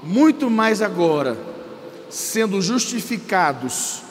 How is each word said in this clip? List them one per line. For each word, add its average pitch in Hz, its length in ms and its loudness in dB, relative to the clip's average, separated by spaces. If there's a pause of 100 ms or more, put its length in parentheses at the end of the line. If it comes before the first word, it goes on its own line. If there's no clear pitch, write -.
muito 262 480 4
mais 220 320 4
agora, 165 560 2 (720)
sendo 208 520 -2
justificados 180 1500 -2